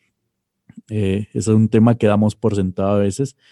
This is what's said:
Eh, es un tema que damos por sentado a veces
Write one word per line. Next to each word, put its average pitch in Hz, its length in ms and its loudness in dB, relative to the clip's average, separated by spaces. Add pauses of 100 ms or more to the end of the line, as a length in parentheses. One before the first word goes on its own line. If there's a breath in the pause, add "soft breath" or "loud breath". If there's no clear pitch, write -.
(880)
Eh, 104 460 -4
es 110 140 -6
un 110 200 2
tema 117 280 4
que 117 100 0
damos 104 300 0
por 101 200 -4
sentado 98 360 -2
a 104 60 0
veces 101 380 -4 (160 soft breath)